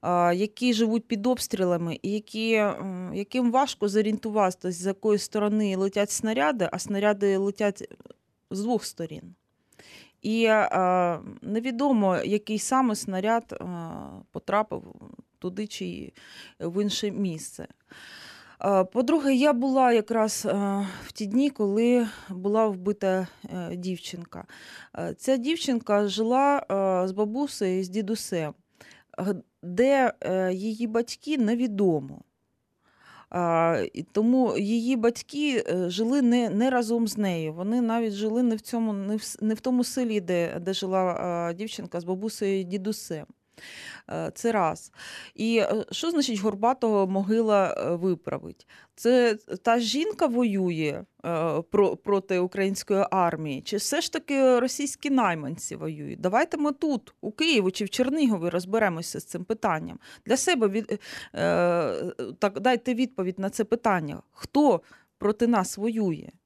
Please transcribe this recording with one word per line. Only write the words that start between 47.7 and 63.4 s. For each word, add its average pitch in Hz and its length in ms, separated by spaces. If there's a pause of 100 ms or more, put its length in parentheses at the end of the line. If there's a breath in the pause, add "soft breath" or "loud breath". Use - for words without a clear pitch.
е, 160 180
виправить? 165 720 (280 loud breath)
Це 240 400
та 233 440
жінка 294 480
воює, 185 760 (220)
е, 165 360
про-, 196 340
проти 190 440
української 196 720
армії? 156 500
Чи - 160
все 285 240
ж - 120
таки 269 460
російські 269 500
найманці 170 640
воюють? 151 460
Давайте 262 360
ми 294 140
тут, 277 500
у 214 100
Києві 240 400
чи 202 140
в 185 40
Чернігові, 254 600
розберемося 180 720
з 143 60
цим 175 180
питанням. 180 560 (260 loud breath)
Для 254 120
себе 262 300
від-, 208 240
е, 208 80 (1400 loud breath)
так, 202 200
дайте 247 340
відповідь 196 460